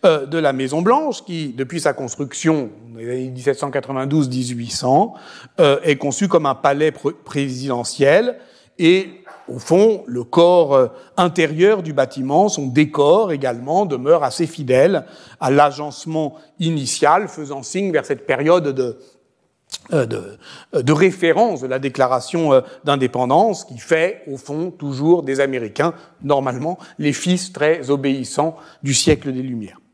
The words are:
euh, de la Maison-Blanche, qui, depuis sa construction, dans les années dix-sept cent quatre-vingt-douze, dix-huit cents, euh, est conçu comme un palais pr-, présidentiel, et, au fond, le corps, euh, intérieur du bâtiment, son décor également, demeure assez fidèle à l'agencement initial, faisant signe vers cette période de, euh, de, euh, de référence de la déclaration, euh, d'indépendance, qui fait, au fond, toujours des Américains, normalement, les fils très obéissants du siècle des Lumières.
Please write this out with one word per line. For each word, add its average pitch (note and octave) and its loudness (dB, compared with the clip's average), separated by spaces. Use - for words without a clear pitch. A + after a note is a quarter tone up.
euh, D#3 4
de D3+ -6
la D3+ 2
Maison-Blanche, F3+ 0
qui, D#3+ -8
depuis C3+ -6
sa D3 0
construction, C#3 -4
dans A2+ -18
les A#2 -10
années B2+ -6
dix-sept B2+ -4
cent C#3 -6
quatre-vingt-douze, C#3 -2
dix-huit B2 -6
cents, C#3+ 0
euh, C#3 6
est D3+ 0
conçu C#3+ -4
comme E3+ 2
un C#3 0
palais D3 0
pr-, C#3+ -6
présidentiel, C#3 0
et, F#3 2
au B2 -12
fond, G3 2
le B2 -6
corps, E3+ 4
euh, C3 4
intérieur F3 2
du D#3 -8
bâtiment, C3+ 0
son C#3+ -6
décor D3+ 2
également, C#3 -2
demeure D3 2
assez D3 -2
fidèle D3+ 2
à B2 0
l'agencement D3 0
initial, D#3+ 0
faisant C#3 -12
signe F#3 -4
vers C#3+ 0
cette - -6
période D3 2
de, B2+ -4
euh, C3+ 2
de, G#2+ -10
euh, C#3 0
de B2+ 2
référence F3 2
de C3 -8
la B2+ -4
déclaration, C3 0
euh, C3+ 6
d'indépendance, C#3+ 0
qui B2 -18
fait, E3 0
au C3+ -12
fond, D#3 -8
toujours D#3 0
des C3+ -4
Américains, C3+ -2
normalement, C#3 -2
les D3 0
fils F3+ -2
très D3 0
obéissants C#3 -2
du C#3 -2
siècle C#3+ 0
des B2+ -6
Lumières. A#2 -10